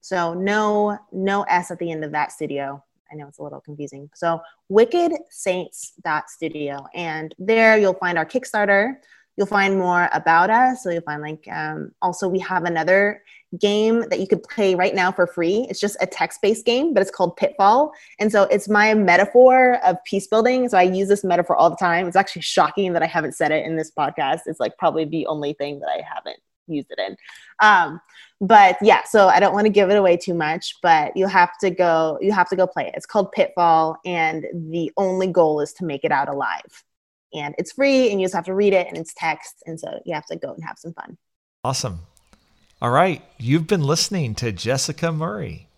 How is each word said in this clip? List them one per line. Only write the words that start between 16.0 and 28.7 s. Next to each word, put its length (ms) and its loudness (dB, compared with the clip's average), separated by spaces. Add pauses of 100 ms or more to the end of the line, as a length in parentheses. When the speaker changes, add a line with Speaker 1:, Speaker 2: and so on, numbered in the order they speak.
Speaker 1:
a 40 0
text-based 640 -2
game, 260 0
but 80 2
it's 80 -2
called 260 -2
Pitfall. 580 2 (260)
And 120 0
so 120 4
it's 260 0
my 240 4
metaphor 880 6
of 220 2
peace 220 -6
building. 420 2
So 80 2
I 60 8
use 240 0
this 160 2
metaphor 320 0
all 160 4
the 40 -8
time. 300 0
It's 100 -4
actually 280 0
shocking 500 0
that 80 0
I 60 -2
haven't 260 -4
said 180 -2
it 140 -2
in 100 -6
this 160 -6
podcast. 540 -4
It's, 140 -10
like, 180 -4
probably 280 -2
the 200 -6
only 280 -6
thing 260 -10
that 100 -8
I 140 -6
haven't 360 -14 (280)
used 240 -8
it 80 -14
in. 180 -8 (420)
Um, 400 4 (400)
but 440 6